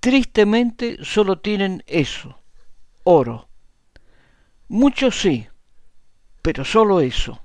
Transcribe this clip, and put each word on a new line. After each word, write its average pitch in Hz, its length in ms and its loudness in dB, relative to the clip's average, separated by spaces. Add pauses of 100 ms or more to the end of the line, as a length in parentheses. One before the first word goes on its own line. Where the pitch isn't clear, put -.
Tristemente 233 1000 0
solo 190 360 0
tienen 196 480 -4
eso, - 520 -6 (680)
oro. 123 440 2 (1200)
Muchos 254 500 2
sí, 135 300 0 (960)
pero 147 200 -4
solo 202 380 2
eso. 127 440 -2